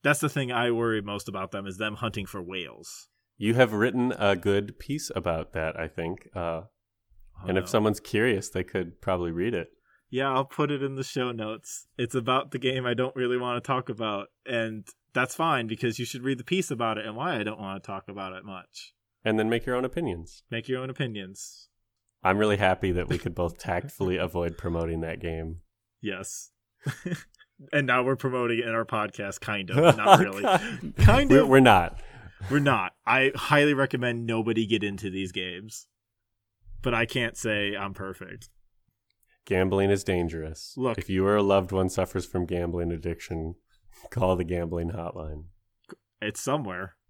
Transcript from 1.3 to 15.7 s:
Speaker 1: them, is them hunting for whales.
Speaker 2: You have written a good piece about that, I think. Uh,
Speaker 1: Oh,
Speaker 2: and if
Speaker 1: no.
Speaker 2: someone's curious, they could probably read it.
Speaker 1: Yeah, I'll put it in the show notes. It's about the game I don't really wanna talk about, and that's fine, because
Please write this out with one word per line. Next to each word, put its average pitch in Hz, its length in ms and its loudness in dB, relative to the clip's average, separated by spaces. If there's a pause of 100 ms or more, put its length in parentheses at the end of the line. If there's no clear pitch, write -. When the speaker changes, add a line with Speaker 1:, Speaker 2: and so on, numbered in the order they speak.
Speaker 1:
them, 98 140 -8
is 95 120 -10
them 107 180 -6
hunting 104 300 -6
for 92 180 -12
whales. 85 640 -12 (300)
Speaker 2:
You 107 160 2
have 120 180 6
written 123 480 2
a 98 160 4
good 101 420 0
piece - 380 -8
about 82 380 -4
that, 80 260 -4
I 80 80 -6
think. - 480 -8
Uh, 85 280 -6 (760)
Speaker 1:
Oh, 92 100 -8
Speaker 2:
and 92 100 0
if 92 60 -2
Speaker 1:
no. - 40 -12
Speaker 2:
someone's 107 300 2
curious, 110 500 0
they 92 140 -4
could 90 360 -6
probably 90 300 -2
read 90 240 -2
it. 85 160 -4 (400)
Speaker 1:
Yeah, 131 240 0
I'll 131 100 2
put 147 280 -2
it 143 100 -2
in 139 140 -4
the 135 80 -6
show 127 280 -4
notes. 110 540 -10 (100)
It's 120 200 -4
about 131 340 0
the - 80 -8
game 131 260 -2
I 120 120 0
don't 127 200 -2
really 123 220 0
wanna 123 240 -4
talk 131 280 -2
about, 104 400 -6 (140)
and 110 440 -4 (260)
that's 127 220 -2
fine, 147 320 0
because 110 320 -4